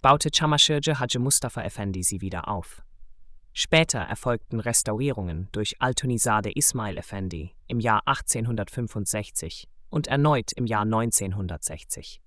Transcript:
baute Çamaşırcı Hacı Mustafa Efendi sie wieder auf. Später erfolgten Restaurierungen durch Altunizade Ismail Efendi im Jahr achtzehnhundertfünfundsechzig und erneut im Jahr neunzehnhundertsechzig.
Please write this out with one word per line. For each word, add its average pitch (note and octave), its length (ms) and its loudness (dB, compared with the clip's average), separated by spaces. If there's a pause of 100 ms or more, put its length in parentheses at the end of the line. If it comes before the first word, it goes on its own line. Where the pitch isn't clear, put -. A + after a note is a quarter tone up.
baute D3 280 6
Çamaşırcı D3+ 640 4
Hacı B2+ 260 -2
Mustafa B2 440 0
Efendi F#2+ 400 -4
sie F#2 180 -2
wieder F#2+ 260 -6
auf. - 340 -6 (720)
Später - 460 4
erfolgten A#2 600 -4
Restaurierungen G#2+ 920 0
durch - 300 -2
Altunizade A#2 720 2
Ismail A#2 460 0
Efendi F2+ 580 -6 (120)
im A#2+ 120 -2
Jahr A2 260 4
achtzehnhundertfünfundsechzig A2+ 1600 -4 (220)
und D#3 180 -2
erneut C#3 460 2
im B2 140 -2
Jahr G#2+ 180 2
neunzehnhundertsechzig. G2+ 1400 -2